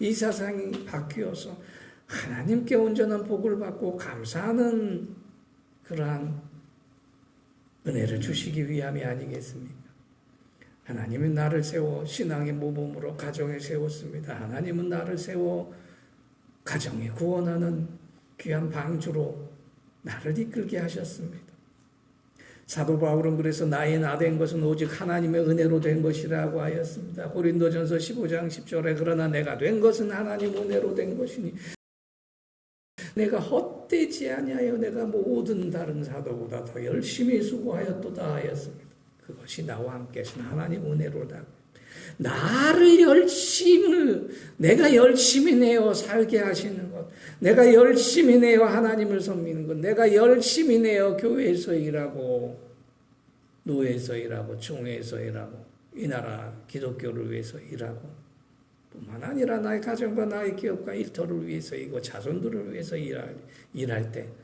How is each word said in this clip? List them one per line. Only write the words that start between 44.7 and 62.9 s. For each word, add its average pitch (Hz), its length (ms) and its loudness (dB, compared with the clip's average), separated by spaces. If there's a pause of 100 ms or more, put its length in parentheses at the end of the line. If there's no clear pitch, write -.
열심히 262 640 8
내어 233 380 6
살게 220 440 2
하시는 185 520 -4
것, 170 200 -12 (280)
내가 240 340 8
열심히 247 640 10
내어 233 260 8
하나님을 214 560 2
섬기는 165 460 -4
것, 156 120 -4
내가 208 340 4
열심히 240 640 6
내어 202 380 4
교회에서 202 580 0
일하고, 135 840 -4 (1040)
노예에서 123 520 -2
일하고, 113 420 -8
종에서 117 640 -10
일하고, 110 440 -10 (300)
이 220 120 -8
나라 113 480 -8 (120)
기독교를 120 640 -8
위해서 113 280 -10
일하고, 117 520 -12 (800)
뿐만 113 320 -16
아니라 233 360 -2
나의 214 220 -4
가정과 220 460 -4
나의 202 300 -4
기업과 98 380 -6
일터를 87 520 -6
위해서, - 300 -8
이거 135 240 -10
자손들을 202 720 -8
위해서 165 240 -8